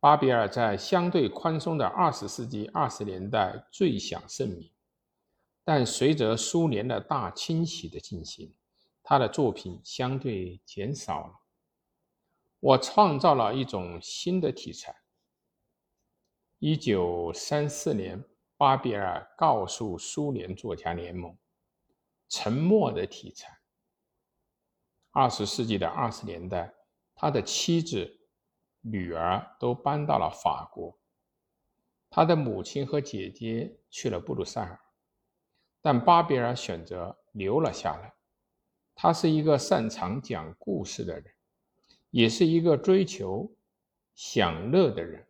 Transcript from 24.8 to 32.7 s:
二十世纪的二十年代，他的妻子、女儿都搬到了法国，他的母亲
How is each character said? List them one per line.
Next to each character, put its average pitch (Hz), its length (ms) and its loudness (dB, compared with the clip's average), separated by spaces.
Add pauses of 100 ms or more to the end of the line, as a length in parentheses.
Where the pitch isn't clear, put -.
二 131 180 4
十 107 160 -2
世 117 200 -2
纪 110 120 0
的 90 100 0
二 82 240 -2
十 - 140 -12
年 87 220 -10
代， 90 260 -6 (400)
他 - 160 0
的 131 120 0
妻 - 420 0
子、 107 360 -6 (640)
女 95 320 -4
儿 87 460 0
都 123 160 -2
搬 147 280 -2
到 147 140 2
了 80 140 0
法 73 420 -4
国， 85 240 -12 (1120)
他 160 160 4
的 165 100 6
母 113 280 -2
亲 139 240 -6